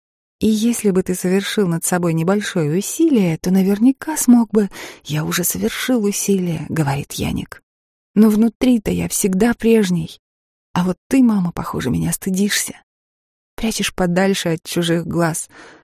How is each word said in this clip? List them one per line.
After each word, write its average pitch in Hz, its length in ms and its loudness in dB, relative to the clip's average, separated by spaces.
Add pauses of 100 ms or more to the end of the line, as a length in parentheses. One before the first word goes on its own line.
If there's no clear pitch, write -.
(400)
И 208 80 2
если 220 420 0
бы 185 140 0
ты 180 100 -4
совершил 190 540 0
над 165 160 -2
собой 175 300 0
небольшое 165 640 0
усилие, 202 640 2
то 180 140 -2
наверняка 202 640 2
смог 240 340 4
бы». 208 200 2 (340)
«Я 151 200 -6
уже 170 200 -2
совершил 214 600 -2
усилие», — 185 640 0
говорит 143 440 -2
Яник. - 500 -6 (540)
«Но 214 120 6
внутри-то 220 640 0
я 175 180 -4
всегда 202 460 0
прежний. 190 640 0 (540)
А 175 100 0
вот 185 140 -2 (120)
ты, 262 140 4
мама, 202 300 2
похоже, - 380 -6
меня 165 220 0
стыдишься. - 680 -4 (720)
Прячешь 220 400 -4
подальше 185 540 0
от 160 160 -4
чужих 170 420 -2
глаз, 165 420 -4 (360)